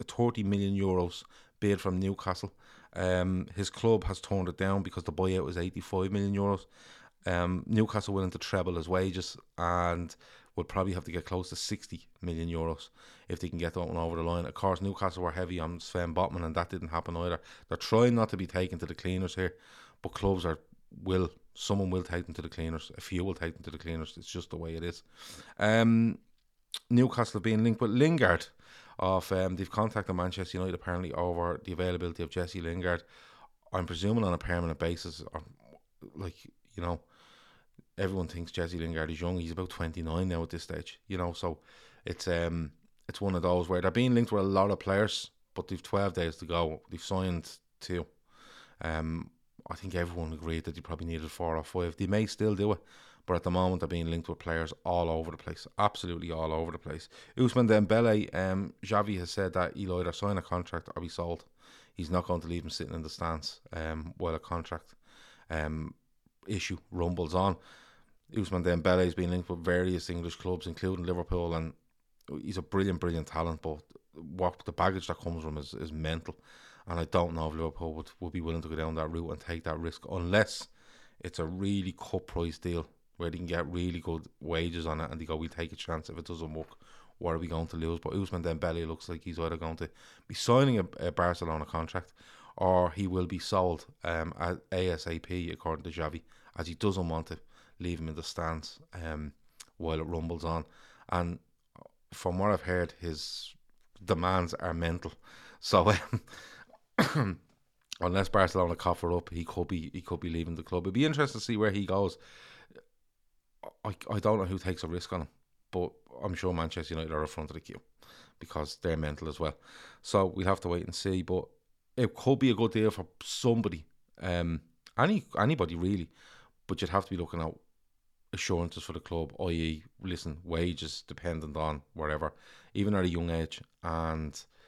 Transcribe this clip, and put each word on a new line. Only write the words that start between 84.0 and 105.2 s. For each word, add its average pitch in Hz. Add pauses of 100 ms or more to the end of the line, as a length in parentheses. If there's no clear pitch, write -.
good 82 (140)
wages 82
on 78
it 76
and 80
they 80
go, 80
"We'll 82
take 82
a -
chance 80
if 82
it 80
doesn't 80
work. 78 (420)
What 85
are 82
we 85
going 82
to -
lose?" 82
But -
Ousmane 92
Dembele 82
looks 80
like 85
he's 82
either 82
going 82
to 82 (400)
be -
signing 127
a, 90 (120)
a 87
Barcelona 85
contract 82 (440)
or 90
he 98
will 90
be 92
sold, 90 (180)
um, 82
at 87 (140)
A 92
S 82
A 85
P, 87
according 80
to 85
Xavi, 80 (340)
as 80
he 85
doesn't 92
want 82
to 82 (420)
leave 87
him 80
in 78
the 82
stands, 80 (140)
um, 78 (460)
while 80
it 80
rumbles 82
on. 82 (440)
And 87 (720)
from 90
what 104
I've 98
heard, 90
his - (500)
demands 87
are 85
mental. 82 (480)